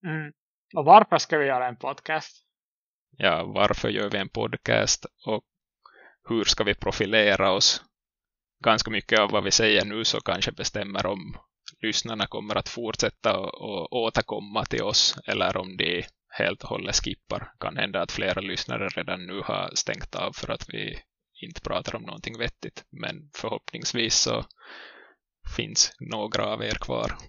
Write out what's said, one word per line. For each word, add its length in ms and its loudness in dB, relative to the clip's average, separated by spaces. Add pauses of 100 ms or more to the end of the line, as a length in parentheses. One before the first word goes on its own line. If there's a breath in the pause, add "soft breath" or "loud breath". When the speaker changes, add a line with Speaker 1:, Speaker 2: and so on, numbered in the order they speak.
Speaker 1:
Mm. 260 -6 (440)
Och 80 0
varför 340 10
ska 200 2
vi 80 4
göra 200 2
en 100 -4
podcast? 680 -6 (760)
Speaker 2:
Ja, 260 2
varför 440 2
gör 220 -2
vi 80 -2
en 100 -4
podcast 800 0 (200)
och 180 -4 (840 soft breath)
hur 160 2
ska 200 2
vi 100 2
profilera 760 4
oss? 320 4 (840)
Ganska 260 4
mycket 280 4
av 120 6
vad 140 2
vi 60 0
säger 340 4
nu 200 -4
så 160 0
kanske 320 -2
bestämmer 540 -4
om 300 -6 (440)
lyssnarna 460 -2
kommer 300 -6
att 120 -4
fortsätta 680 -2
och, 240 -8
och 300 -8
återkomma 720 -2
till 180 -2
oss, 440 2
eller 300 0
om 200 -6
de 280 0 (240)
helt 340 -2
och 60 -12
hållet 260 -4
skippar. 680 -4
Kan 160 -4
hända 260 -2
att 100 -4
flera 280 -2
lyssnare 480 -6
redan 380 -6
nu 140 -8
har 340 -4
stängt 400 -6
av 180 -4
för 200 -8
att 160 -10
vi 340 -10 (400)
inte 180 -14
pratar 360 -4
om 60 -8
någonting 360 -12
vettigt, 520 -8
men 440 -10
förhoppningsvis 800 -4
så 300 0 (1120 loud breath)
finns 440 0
några 460 -2
av 180 -4
er 100 -2
kvar. 380 -4 (160)